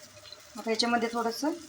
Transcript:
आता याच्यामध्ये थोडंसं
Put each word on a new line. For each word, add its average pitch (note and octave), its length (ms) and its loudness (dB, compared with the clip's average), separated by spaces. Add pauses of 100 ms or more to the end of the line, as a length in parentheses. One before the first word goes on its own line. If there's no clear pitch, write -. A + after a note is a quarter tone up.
(580)
आता A3 120 -2
याच्यामध्ये A#3 420 4
थोडंसं A#3 400 0 (160)